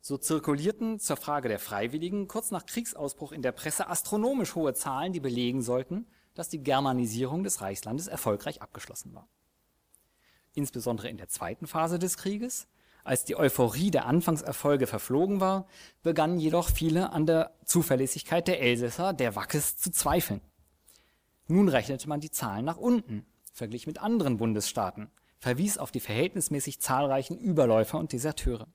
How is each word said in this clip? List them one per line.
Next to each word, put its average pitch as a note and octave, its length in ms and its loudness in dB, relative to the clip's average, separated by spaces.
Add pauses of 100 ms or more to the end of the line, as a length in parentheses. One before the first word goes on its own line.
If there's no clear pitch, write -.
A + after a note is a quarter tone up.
So - 160 -6
zirkulierten D#3+ 800 0
zur D3+ 180 -2
Frage C#3+ 320 -2
der G#2 100 0
Freiwilligen D#3 680 -4
kurz A3 240 -6
nach F#3 140 -6
Kriegsausbruch D#3 680 -8
in D3+ 100 -10
der B2 100 2
Presse - 360 -4
astronomisch G#3+ 680 0
hohe D3+ 200 2
Zahlen, D3+ 380 -2
die F3 80 -4
belegen B2+ 420 0
sollten, C3 440 -2 (280)
dass E3 140 -8
die D3+ 140 -8
Germanisierung C3 840 2
des - 160 -2
Reichslandes A2 460 -6
erfolgreich - 560 -2
abgeschlossen - 520 -14
war. - 140 -20 (1300)
Insbesondere A#2+ 540 -4
in G2+ 100 -10
der F#2+ 100 -14
zweiten G2+ 380 -6
Phase E3 320 -2
des F3 180 -2
Krieges, G#3 500 -6 (380)
als - 200 0
die - 120 -6
Euphorie C3+ 540 4
der D3 160 2
Anfangserfolge D3 800 2
verflogen E3+ 540 0
war, F#3+ 260 2 (360)
begannen E3 360 4
jedoch E3 300 2
viele E3 420 2
an D#3 160 2
der D#3+ 280 4 (100)
Zuverlässigkeit D#3 840 2
der F3 120 2
Elsässer, B2 520 2
der B2+ 220 0
Wackes, - 420 -2
zu - 140 -2
zweifeln. D3+ 500 0 (1080)
Nun F#3+ 220 6
rechnete C3+ 400 0
man D3 120 -2
die D3+ 100 -10
Zahlen A2 360 -2
nach E3 100 -2
unten, G#3+ 480 0 (300)
verglich A#2+ 320 -8
mit D#3 120 -10
anderen F#3+ 380 0
Bundesstaaten, G#2+ 760 -2 (280)
verwies D3+ 400 0
auf - 120 -6
die A#2+ 100 -4
verhältnismäßig D3 800 -2
zahlreichen C3+ 580 0
Überläufer C3+ 600 4
und - 140 -4
Deserteure. B2+ 640 -2